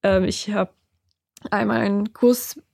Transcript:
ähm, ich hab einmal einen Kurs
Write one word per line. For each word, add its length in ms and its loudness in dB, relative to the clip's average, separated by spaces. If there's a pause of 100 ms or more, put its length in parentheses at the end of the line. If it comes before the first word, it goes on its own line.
ähm, 200 2
ich 280 -6
hab 220 -4 (760)
einmal 300 0
einen 320 -2
Kurs 480 0 (140)